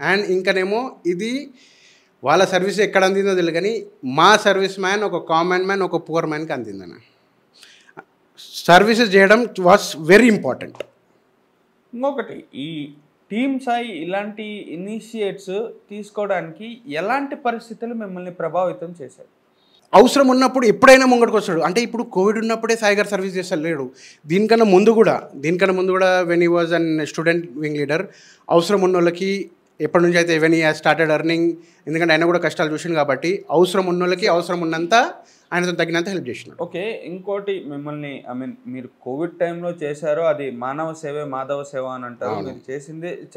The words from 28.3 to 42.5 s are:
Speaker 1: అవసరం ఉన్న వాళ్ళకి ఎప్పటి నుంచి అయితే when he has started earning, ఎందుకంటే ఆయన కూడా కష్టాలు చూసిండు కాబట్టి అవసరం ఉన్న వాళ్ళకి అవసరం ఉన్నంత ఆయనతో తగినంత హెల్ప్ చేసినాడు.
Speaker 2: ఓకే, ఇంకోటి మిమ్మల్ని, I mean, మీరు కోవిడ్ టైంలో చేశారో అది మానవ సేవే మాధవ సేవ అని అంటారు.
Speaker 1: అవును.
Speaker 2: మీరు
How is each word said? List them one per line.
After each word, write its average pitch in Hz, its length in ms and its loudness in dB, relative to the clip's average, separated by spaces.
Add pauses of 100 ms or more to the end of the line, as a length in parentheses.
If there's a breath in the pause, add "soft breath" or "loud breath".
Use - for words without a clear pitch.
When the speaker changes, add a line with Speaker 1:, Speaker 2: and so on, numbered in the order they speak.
Speaker 1:
అవసరం 175 300 2
ఉన్న 180 160 2
వాళ్ళకి 175 540 -2 (300)
ఎప్పటి 170 240 2
నుంచి 175 120 2
అయితే 170 220 2
when 160 140 4
he 165 80 2
has 156 180 2
started 160 300 2 (100)
earning, 165 340 0 (340 soft breath)
ఎందుకంటే 165 260 0
ఆయన 160 120 4
కూడా 175 140 2
కష్టాలు 156 340 -2
చూసిండు 165 220 -6
కాబట్టి 143 560 -2
అవసరం 180 360 2
ఉన్న 175 160 -2
వాళ్ళకి 180 240 -2
అవసరం 175 340 0
ఉన్నంత 170 520 0 (400 soft breath)
ఆయనతో 175 200 -2
తగినంత 170 360 -2
హెల్ప్ 160 200 -6
చేసినాడు. - 340 -12
Speaker 2:
ఓకే, 180 420 -8
ఇంకోటి 190 640 -8
మిమ్మల్ని, 147 640 -10
I 123 60 -8
mean, 127 140 -10 (140)
మీరు 127 220 -12 (140)
కోవిడ్ 151 300 -6
టైంలో 175 380 -6
చేశారో 151 520 -4
అది 143 280 -2
మానవ 139 440 -8
సేవే 151 300 -10
మాధవ 135 380 -6
సేవ 139 240 -10
అని 127 180 -10
అంటారు. 113 260 -8
Speaker 1:
అవును. 110 180 -6
Speaker 2:
మీరు 123 220 -16